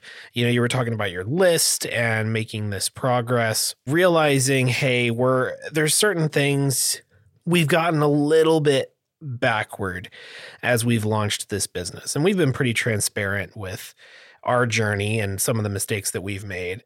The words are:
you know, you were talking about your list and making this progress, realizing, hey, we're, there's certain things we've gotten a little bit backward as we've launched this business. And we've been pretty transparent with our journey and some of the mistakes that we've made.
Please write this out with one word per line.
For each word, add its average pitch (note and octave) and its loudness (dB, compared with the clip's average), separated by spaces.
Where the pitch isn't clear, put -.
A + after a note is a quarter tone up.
you A#2+ 0
know, A#2+ 2
you A#2+ 2
were A#2+ 2
talking A#2 -2
about G#2 -4
your F#2 -6
list E3 2
and A2+ 0
making A2 -4
this F#2+ -4
progress, A#2+ 0
realizing, C#3 4
hey, B2 2
we're, B2+ 0
there's D3+ 0
certain E3+ 2
things C#3 0
we've E3+ 4
gotten E3 2
a D3 4
little D#3 4
bit C#3+ 2
backward G#2+ -2
as A#2 2
we've A#2 2
launched G#2+ -2
this G2 -2
business. - -8
And C#3+ 0
we've G3 2
been C#3 2
pretty A#2+ 0
transparent G2+ -4
with F#2 -12
our B2 2
journey G#2+ 0
and G2 -4
some A#2 0
of G#2+ 0
the G#2 -2
mistakes G2+ -4
that G#2 -6
we've G2 -8
made. F#2 -8